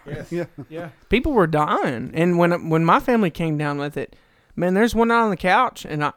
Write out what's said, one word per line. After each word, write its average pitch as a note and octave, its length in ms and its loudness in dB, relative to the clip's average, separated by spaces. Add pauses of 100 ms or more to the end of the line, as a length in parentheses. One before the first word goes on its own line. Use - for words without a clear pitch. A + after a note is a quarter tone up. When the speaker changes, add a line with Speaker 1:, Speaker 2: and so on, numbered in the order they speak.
(140)
Speaker 1:
dying. D3 160 -12
Speaker 2:
Yes. E3+ 180 -6
Speaker 3:
<laughs> - 100 -20
Yeah. C3 100 -14
Speaker 2:
Yeah. D#3+ 200 -12 (200)
Speaker 1:
People B3+ 240 0
were G3+ 140 4
dying. D#3 680 -2
And E3+ 240 2
when, E3+ 320 2
when D#3+ 140 2
my F#3+ 160 4
family A3+ 300 0
came D#3+ 280 -4
down D3 200 -4
with C#3+ 180 -8
it, - 200 -10 (400)
man, F3+ 180 0
there's A3 200 2
one A#3 140 2
night A#3 140 2
on G#3+ 80 0
the F#3 60 -2
couch, G#3+ 480 0
and D3 200 -4
I, C#3+ 120 -2